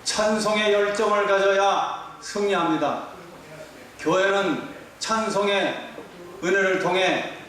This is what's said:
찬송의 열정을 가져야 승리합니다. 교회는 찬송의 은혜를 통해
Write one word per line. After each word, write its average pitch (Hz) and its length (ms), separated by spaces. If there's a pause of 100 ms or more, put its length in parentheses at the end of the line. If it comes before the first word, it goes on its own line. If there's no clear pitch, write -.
찬송의 214 680
열정을 208 540
가져야 196 920
승리합니다. 160 880 (880)
교회는 185 640 (380)
찬송의 202 880 (540)
은혜를 190 360
통해 180 520 (160)